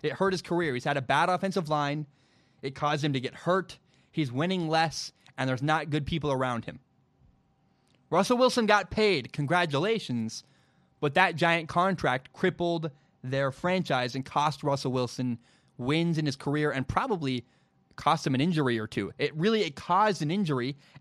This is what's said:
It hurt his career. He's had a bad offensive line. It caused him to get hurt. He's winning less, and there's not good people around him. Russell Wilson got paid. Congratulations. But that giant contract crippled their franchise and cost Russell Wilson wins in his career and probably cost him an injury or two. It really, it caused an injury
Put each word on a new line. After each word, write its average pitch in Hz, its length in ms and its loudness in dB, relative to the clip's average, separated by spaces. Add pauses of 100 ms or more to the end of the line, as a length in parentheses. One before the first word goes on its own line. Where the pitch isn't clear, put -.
It 147 120 -2
hurt 190 180 0
his 180 100 -4
career. 170 320 -2
He's 123 120 -4
had 147 100 0
a 139 60 0
bad 143 260 2
offensive 180 400 -2
line. 147 380 0 (560)
It 135 140 -8
caused 147 280 -2
him 156 80 2
to 135 80 0
get 123 140 -6
hurt. 180 440 -2 (320)
He's 147 220 -2
winning 165 380 0
less, 160 420 0 (260)
and 131 120 -2
there's 127 120 -2
not 156 280 0
good 147 160 -2
people 151 260 -2
around 127 320 -2
him. - 160 -12 (1300)
Russell 190 280 2
Wilson 247 300 4
got 208 220 4
paid. 185 440 0
Congratulations. 147 1120 0 (560)
But 143 140 0
that 180 200 4
giant 165 320 2
contract 165 640 0
crippled 170 580 -2 (360)
their 135 260 0
franchise 139 640 -2
and 131 100 -6
cost 147 380 -2
Russell 139 280 0
Wilson 127 480 -2 (380)
wins 156 400 0
in 156 80 0
his 143 100 -2
career 147 360 0
and 135 160 -4
probably 165 580 -2 (500)
cost 156 320 2
him 135 80 2
an 127 60 2
injury 147 360 2
or 110 100 -4
two. - 300 -4
It 147 180 -2
really, 208 280 2
it 156 120 -4
caused 190 460 2
an 151 100 0
injury 143 440 0 (260)